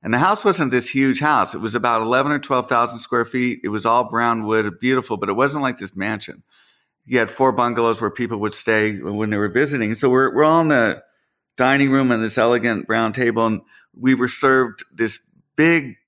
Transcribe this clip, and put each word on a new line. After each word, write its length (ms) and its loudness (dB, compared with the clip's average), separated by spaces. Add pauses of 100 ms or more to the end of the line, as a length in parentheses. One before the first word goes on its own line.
And 100 -2
the 60 2
house 260 2
wasn't 240 2
this 180 0
huge 320 0
house. 360 0
It 60 -8
was 120 -6
about 300 0
eleven 280 0
or 60 0
twelve 320 -4
thousand 300 0
square 260 -2
feet. 380 -4
It 60 -4
was 180 -4
all 160 4
brown 420 -2
wood, 340 0
beautiful, 380 -2
but 120 -4
it 40 0
wasn't 300 0
like 160 -4
this 160 -12
mansion. 480 -8 (640)
You 120 0
had 100 0
four 220 2
bungalows 500 0
where 80 -2
people 300 -6
would 160 -4
stay 420 0
when 320 -4
they 80 -2
were 100 0
visiting. 460 -2
So 160 0
we're, 260 2
we're 80 4
all 180 4
in 80 0
the 340 0 (520)
dining 360 2
room 200 2
on 80 2
this 200 -4
elegant 480 2
brown 260 0
table, 320 0
and 160 0 (340)
we 200 2
were 120 0
served 640 0
this 280 -4 (360)
big 420 2 (100)